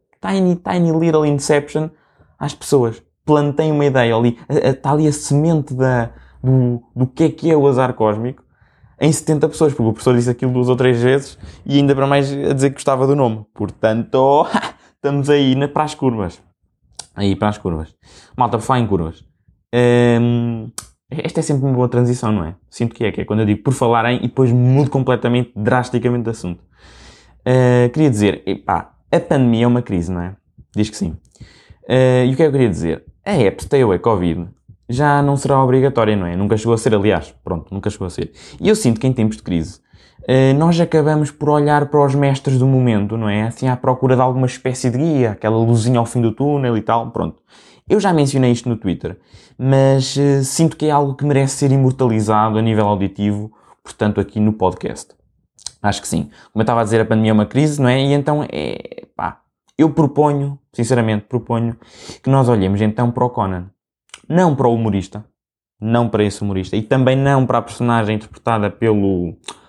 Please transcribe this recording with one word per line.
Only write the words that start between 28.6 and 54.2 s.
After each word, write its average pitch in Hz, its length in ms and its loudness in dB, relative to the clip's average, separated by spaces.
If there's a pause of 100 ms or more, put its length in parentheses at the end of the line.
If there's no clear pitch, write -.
a - 80 2
pandemia 120 440 2
é 120 40 4
uma 123 140 2
crise, 92 300 -4
não 87 100 -6
é? 92 140 -10 (400)
Diz 104 140 0
que - 80 -16
sim. 82 200 -6 (720)
Eh, 127 380 4
e 131 80 0
o - 20 -4
que 165 80 2
é - 20 6
que 151 40 2
eu - 20 0
queria 131 180 2
dizer? 82 360 -4 (200)
A 196 60 -4
app 127 320 0
Stay 139 180 0
Away 98 180 2
covid 87 500 -2 (400)
já 143 320 0
não 143 160 0
será 135 260 0
obrigatória, 127 520 2
não 95 100 -2
é? 87 100 -6
Nunca 101 220 0
chegou 113 160 0
a 113 40 4
ser, 110 180 0
aliás. 98 380 0 (100)
Pronto, 87 300 -8
nunca 98 160 -6
chegou 98 180 -6
a - 20 -10
ser. 85 220 -8 (280)
E - 80 -2
eu 214 80 4
sinto 120 240 0
que 135 80 -2
em 131 60 2
tempos 110 240 -2
de - 60 -20
crise, 87 360 -4 (480)
eh, 135 260 4
nós 165 260 2
acabamos 151 500 0
por 147 200 -4
olhar 147 360 2
para 147 180 2
os 139 120 2
mestres 139 420 0
do 127 80 2
momento, 120 500 2
não 113 140 -4
é? 104 140 0
Assim, 113 240 -4
à 127 100 0
procura 127 380 0
de 123 60 2
alguma 127 260 0
espécie 127 420 -4
de 117 80 -2
guia, 135 340 0
aquela 110 260 -2
luzinha 117 420 2
ao 117 60 0
fim 120 160 -2
do 113 100 2
túnel 139 440 -2
e 107 60 -2
tal, 117 300 -2
pronto. 85 300 -6 (460)
Eu 214 120 2
já 196 120 2
mencionei 135 400 2
isto 120 160 -2
no 120 80 -2
Twitter, - 440 -6 (380)
mas, 135 600 2
eh, 139 260 2
sinto 156 320 0
que 151 120 -4
é 151 40 0
algo 143 240 0
que 139 100 -6
merece 139 320 0
ser 139 140 2
imortalizado 110 840 2
a 110 40 2
nível 110 260 2
auditivo, 104 640 -2 (320)
portanto, 107 360 -4
aqui 101 200 -4